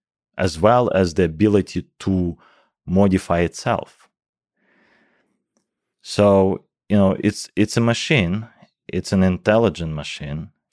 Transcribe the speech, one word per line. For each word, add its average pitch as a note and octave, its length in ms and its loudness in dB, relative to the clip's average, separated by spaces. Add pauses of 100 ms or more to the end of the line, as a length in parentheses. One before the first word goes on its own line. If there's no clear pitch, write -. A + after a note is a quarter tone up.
(360)
as D#2+ 240 -4
well A#2 360 4
as F2+ 180 2
the F2+ 120 2
ability F#2 600 0 (140)
to F2+ 360 -2 (520)
modify F#2 540 2
itself. - 680 -6 (1900)
So, G2 600 2 (260)
you G#2+ 80 2
know, F#2+ 220 2
it's, - 360 -4
it's G#2 220 -2
a A#2+ 40 2
machine. A2+ 640 -2 (400)
It's - 260 -6
an F#2+ 80 2
intelligent F#2 720 0
machine. D2 560 -10 (240)